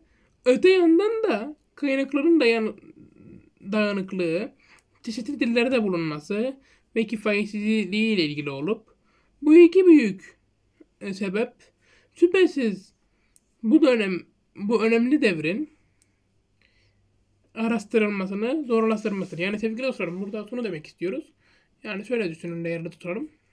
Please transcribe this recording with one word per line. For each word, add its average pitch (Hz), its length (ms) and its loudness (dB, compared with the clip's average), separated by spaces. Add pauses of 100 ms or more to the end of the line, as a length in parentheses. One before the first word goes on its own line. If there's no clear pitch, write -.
(460)
öte 254 240 4
yandan 381 540 4
da 285 320 -2 (200)
kaynakların 277 640 0
dayan-, 226 360 0 (960)
dağınıklığı, 196 800 -4 (500)
çeşitli 240 360 -8
dillerde 240 440 0
bulunması 190 760 -4 (380)
ve 226 120 -2
kifayetsizliği 214 1080 -2
ile 170 100 2
ilgili 147 240 -6
olup, 151 460 -6 (460)
bu 302 140 6
iki 349 300 8
büyük, 240 520 4 (640)
e, 202 120 -10
sebep 202 400 -6 (600)
şüphesiz 339 800 0 (680)
bu 285 180 4
dönem, 220 400 2 (340)
bu 202 280 -2
önemli 233 380 2
devrin 185 520 -2 (1800)
araştırılmasını 214 1080 -2
zorlaştırmasıdır. 220 760 -2
Yani 202 220 -4
sevgili 220 240 -6
dostlarım, 190 380 -6
burada 208 280 -10
şunu 240 140 -8
demek 165 240 -8
istiyoruz. 214 460 -10 (500)
Yani 208 220 -10
şöyle 226 240 -4
düşünün, 170 360 -10
değerli 170 240 -8
tutarım. 196 400 -10 (240)